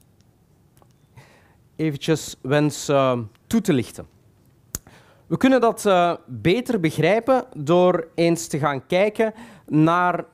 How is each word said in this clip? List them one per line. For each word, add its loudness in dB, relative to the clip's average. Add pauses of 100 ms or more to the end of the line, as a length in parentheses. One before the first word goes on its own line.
(1800)
eventjes -4
wens, -2
ehm, 0 (260)
toe 0
te 0
lichten. -4 (1200)
We -4
kunnen 4
dat, 0
eh, 2 (120)
beter -2
begrijpen 0 (100)
door 2
eens 0
te -6
gaan -2
kijken 0 (340)
naar 2